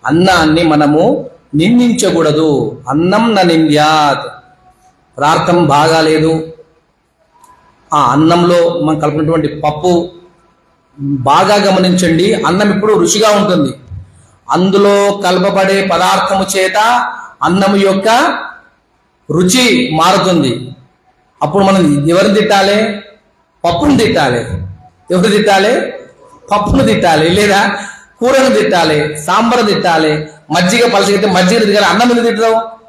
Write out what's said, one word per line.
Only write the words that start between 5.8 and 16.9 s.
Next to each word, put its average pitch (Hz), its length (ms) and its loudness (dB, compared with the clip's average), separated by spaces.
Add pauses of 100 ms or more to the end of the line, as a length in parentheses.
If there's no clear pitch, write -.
ఆ 135 180 2
అన్నంలో 170 680 2
మనం 156 200 -2
కలుపుకున్నటువంటి 151 480 -2
పప్పు 151 600 -2 (920)
బాగా 143 560 0
గమనించండి. 185 760 0
అన్నం 196 420 0
ఇప్పుడు 214 180 0
రుచిగా 185 360 0
ఉంటుంది. 175 440 0 (760)
అందులో 202 720 2
కలపబడే 190 680 0
పదార్థము 190 680 0
చేత 185 200 0 (680)